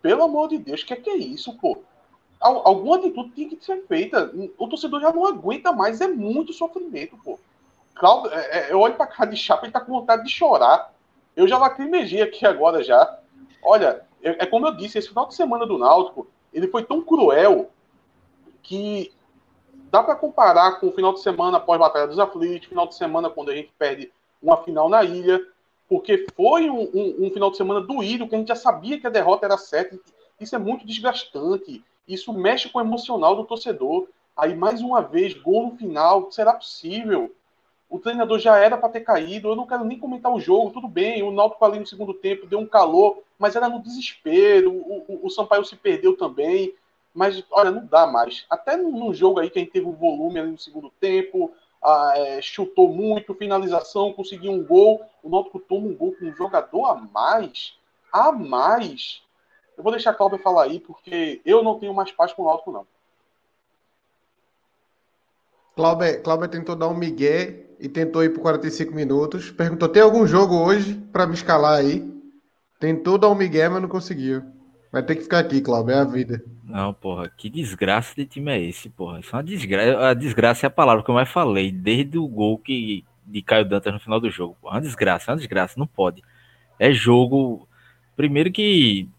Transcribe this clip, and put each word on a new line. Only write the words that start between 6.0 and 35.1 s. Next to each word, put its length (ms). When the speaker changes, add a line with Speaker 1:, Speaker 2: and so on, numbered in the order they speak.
Speaker 1:
é 80
muito 460
sofrimento, 680
pô. 160
Cláudio, 380
é, 60
é, 220
eu 80
olho 140
pra 120
cara 220
de 80
Chapa, 300
ele 60
tá 60
com 140
vontade 320
de 60
chorar. 600
Eu 100
já 120
lacrimejei 640
aqui 240
agora 360
já. 360
Olha, 380
é, 220
é 20
como 200
eu 80
disse, 220
esse 140
final 180
de 60
semana 320
do 100
Náutico, 500
ele 160
foi 160
tão 200
cruel 680
que 500
dá 120
pra 140
comparar 640
com 80
o 40
final 200
de 80
semana 380
após 200
a 60
Batalha 220
dos 120
Aflitos, 520
final 180
de 60
semana 340
quando 220
a 40
gente 240
perde 320
uma 140
final 320
na 160
ilha, 380
porque 360
foi 340
um, 120
um, 320
um 60
final 180
de 60
semana 240
doído, 480
que 80
a 20
gente 80
já 80
sabia 460
que 80
a 20
derrota 340
era 140
certa. 400
Isso 160
é 40
muito 280
desgastante, 960
isso 260
mexe 360
com 100
o 20
emocional 540
do 80
torcedor. 640
Aí, 180
mais 280
uma 180
vez, 340